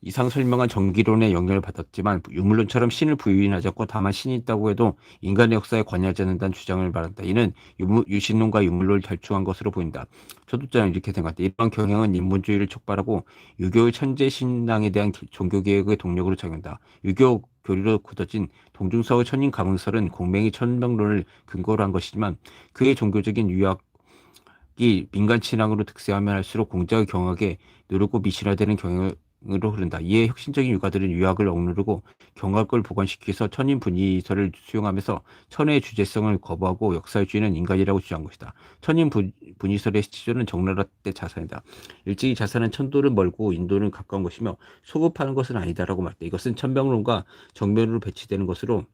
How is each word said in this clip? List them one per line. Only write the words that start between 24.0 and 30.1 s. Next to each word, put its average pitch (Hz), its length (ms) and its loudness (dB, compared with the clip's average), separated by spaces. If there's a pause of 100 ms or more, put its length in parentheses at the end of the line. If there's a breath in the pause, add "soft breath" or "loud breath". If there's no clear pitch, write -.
민간 107 280 4
신앙으로 107 440 0
득세하면 101 500 -2
할수록 101 360 -2
공자의 104 360 2
경악에 90 540 -2 (280 soft breath)
누르고 101 320 0
미신화되는 101 580 0
경향으로 92 960 -4
흐른다. 90 280 -4
이에 107 260 4